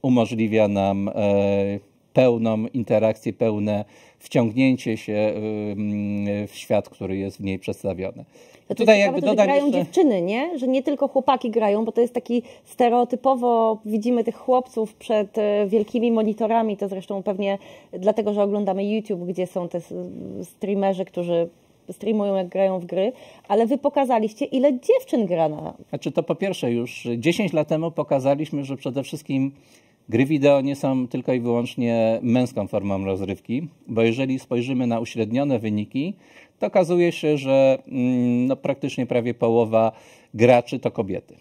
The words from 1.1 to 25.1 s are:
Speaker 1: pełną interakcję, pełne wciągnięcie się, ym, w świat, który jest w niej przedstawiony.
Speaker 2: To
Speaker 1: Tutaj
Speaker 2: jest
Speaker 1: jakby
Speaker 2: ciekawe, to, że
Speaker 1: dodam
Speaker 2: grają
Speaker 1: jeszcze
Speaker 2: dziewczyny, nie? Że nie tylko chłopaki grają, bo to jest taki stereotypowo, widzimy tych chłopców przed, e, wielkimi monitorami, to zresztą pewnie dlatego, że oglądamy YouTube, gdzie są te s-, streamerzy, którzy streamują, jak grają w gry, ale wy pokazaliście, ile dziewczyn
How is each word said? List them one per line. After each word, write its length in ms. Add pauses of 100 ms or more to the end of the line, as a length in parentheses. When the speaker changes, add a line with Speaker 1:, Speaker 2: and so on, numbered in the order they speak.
Speaker 1:
pełną 540
interakcję, 680
pełne 520 (340)
wciągnięcie 760
się, 360 (400)
ym, 540 (220)
w 80
świat, 320
który 280
jest 220
w 60
niej 140
przedstawiony. 680 (440)
Speaker 2:
To 60
Speaker 1:
Tutaj 240
Speaker 2:
jest 80
Speaker 1:
jakby 140
Speaker 2:
ciekawe, 0
to, 60
że 60
Speaker 1:
dodam 140
Speaker 2:
grają 200
Speaker 1:
jeszcze 180
Speaker 2:
dziewczyny, 380
nie? 360
Że 100
nie 140
tylko 260
chłopaki 420
grają, 340
bo 80
to 80
jest 140
taki 280 (220)
stereotypowo, 1200
widzimy 400
tych 120
chłopców 580
przed, 440
e, 280
wielkimi 460
monitorami, 640
to 120
zresztą 340
pewnie 360 (340)
dlatego, 420
że 80
oglądamy 480
YouTube, 340
gdzie 220
są 220
te 100
s-, 160 (480)
streamerzy, 640
którzy 440 (440)
streamują, 440
jak 120
grają 300
w 80
gry, 260 (360)
ale 180
wy 120
pokazaliście, 680
ile 360
dziewczyn 460